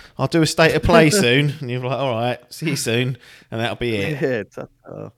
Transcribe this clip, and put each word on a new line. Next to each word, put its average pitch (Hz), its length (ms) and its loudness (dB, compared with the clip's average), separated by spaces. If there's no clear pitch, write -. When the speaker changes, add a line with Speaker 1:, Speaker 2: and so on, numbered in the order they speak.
Speaker 1:
I'll 135 80 -2
do 165 160 2
a 156 40 2
state 160 280 2
of 151 80 0
play 165 280 6
Speaker 2:
<laughs> 104 140 4
Speaker 1:
soon." 135 380 2
And 123 80 -8
you're 123 100 -6
like, 127 180 -4
"All 135 120 -2
right, 120 280 -2
see - 160 -8
you 135 80 -2
soon," 127 400 -2
and 113 120 -6
that'll 110 140 -4
be 117 200 -2
it. 101 240 -4
Speaker 2:
Yeah, 123 220 -2
ta-ta. - 760 -16